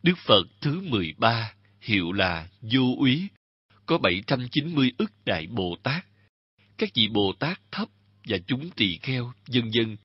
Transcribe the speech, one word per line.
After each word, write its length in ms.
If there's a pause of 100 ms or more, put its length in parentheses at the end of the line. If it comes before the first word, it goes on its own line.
Đức 140
Phật 260 (180)
thứ 200
mười 360
ba 360 (280)
hiệu 300
là 380 (120)
Vô 380
Úy, 280 (580)
có 120
bảy 300
trăm 240
chín 240
mươi 220
ức 140 (140)
Đại 220
Bồ 360
Tát. 220 (720)
Các 160
vị 140
Bồ 320
Tát 220 (100)
thấp 180 (360)
và 120 (100)
chúng 220
tỳ 280
kheo, 360 (140)
vân 260
vân 320